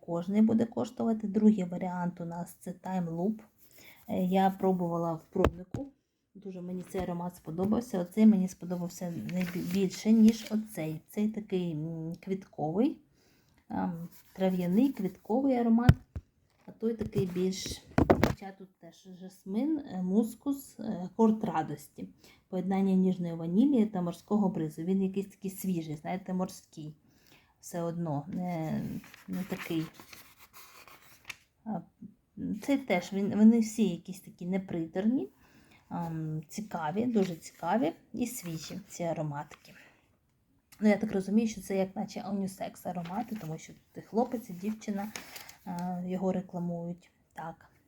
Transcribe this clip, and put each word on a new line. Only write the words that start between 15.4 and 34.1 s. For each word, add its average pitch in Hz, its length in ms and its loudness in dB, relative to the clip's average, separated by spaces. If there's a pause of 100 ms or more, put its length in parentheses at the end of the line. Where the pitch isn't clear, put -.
аромат, 240 360 6 (720)
а - 60 -14
той 226 220 -2
такий 208 320 -2
більш, 180 560 -4 (440)
хоча 196 260 -2
тут 190 160 -20 (120)
теж 170 280 -20 (120)
жасмин, 214 580 -2
е, 190 240 -6
мускус, 220 800 0
е, 175 240 -6
акорд 220 400 4
радості. 160 640 -4 (400)
Поєднання 190 460 2
ніжної 180 400 2
ванілі 208 520 4
та 185 160 -2
морського 190 460 0
бризу. 160 340 -4
Він 190 200 2
якийсь 196 260 -2
такий - 220 -10
свіжий, 165 460 -4
знаєте, 185 380 -6
морський. 175 600 -8 (680)
Все - 220 -8
одно, 170 460 -4
не, 160 540 -4 (460)
не 185 140 -4
такий. 170 440 -4 (1800)
А, 202 160 -6 (840)
цей 277 160 0
теж, 185 340 -2
він, 196 240 0
вони 226 240 10
всі 220 280 2
якісь 175 320 -8